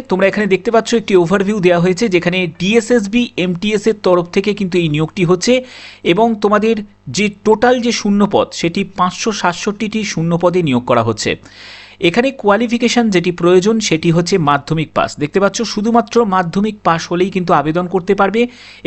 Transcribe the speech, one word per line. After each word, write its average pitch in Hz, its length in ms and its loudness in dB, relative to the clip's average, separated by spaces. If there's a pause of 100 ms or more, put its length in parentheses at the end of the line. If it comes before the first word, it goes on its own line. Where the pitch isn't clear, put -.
তোমরা 190 180 0
এখানে 208 260 0
দেখতে 180 180 -2
পাচ্ছ 220 180 2 (120)
একটি 214 120 -4 (100)
ওভারভিউ 196 420 0
দেয়া 175 180 4
হয়েছে, 185 220 0 (100)
যেখানে 175 240 0 (200)
ডিএসএসবি 220 640 0 (220)
এমটিএস 202 420 -2
এর 220 180 0
তরফ 180 200 2 (100)
থেকে 202 240 -2
কিন্তু 185 240 -4
এই 165 120 0
নিয়োগটি 156 360 -2
হচ্ছে 185 220 2 (500)
এবং 208 240 2 (160)
তোমাদের 214 320 2 (420)
যে 202 80 0 (200)
টোটাল 220 300 4 (100)
যে 240 60 0
শূন্য 202 300 0 (120)
পদ, - 140 2 (120)
সেটি 170 220 -2 (160)
পাঁচশো 180 340 -2 (100)
সাতষট্টিটি 208 580 -4 (140)
শূন্য 165 180 -2 (120)
পদে 180 240 2
নিয়োগ 123 220 0
করা 120 180 2
হচ্ছে। 110 240 -2 (800)
এখানে 240 200 0 (120)
কোয়ালিফিকেশন 233 640 2 (100)
যেটি 175 160 0
প্রয়োজন, 175 440 4 (120)
সেটি 170 240 0
হচ্ছে 175 240 0 (140)
মাধ্যমিক 147 480 -2
পাস। 127 120 0 (120)
দেখতে 147 220 -2
পাচ্ছ, 196 140 0 (160)
শুধুমাত্র 226 420 0 (200)
মাধ্যমিক 196 400 -2 (120)
পাস 165 140 0 (100)
হলেই 180 240 0
কিন্তু 180 180 -2
আবেদন 156 400 0
করতে 185 260 0
পারবে। 196 220 2 (460)